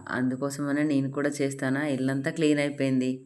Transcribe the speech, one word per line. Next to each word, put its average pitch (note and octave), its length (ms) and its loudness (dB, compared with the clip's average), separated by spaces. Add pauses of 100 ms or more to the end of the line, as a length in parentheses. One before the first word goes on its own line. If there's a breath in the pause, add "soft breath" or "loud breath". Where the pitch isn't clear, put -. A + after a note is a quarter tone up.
అందుకోసమనే C#3 760 -2
నేను C#3 260 2
కూడా C#3+ 220 0
చేస్తానా. C#3 560 0
ఇల్లంతా C3+ 420 0
క్లీన్ D3+ 300 2
అయిపోయింది. C3+ 520 2 (140)